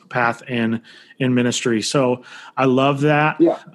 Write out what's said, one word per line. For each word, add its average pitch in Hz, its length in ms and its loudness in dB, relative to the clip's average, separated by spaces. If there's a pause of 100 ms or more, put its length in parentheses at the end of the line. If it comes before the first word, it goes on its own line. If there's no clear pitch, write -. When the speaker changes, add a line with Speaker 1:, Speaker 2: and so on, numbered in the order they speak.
Speaker 1:
a - 40 -20
path 117 380 -2
in, 113 360 -2 (360)
in 127 160 0
ministry. 120 460 0
So 123 420 -2 (340)
I 131 100 0
love 135 340 2
that. 151 400 0
Speaker 2:
Yeah. 330 180 2 (160)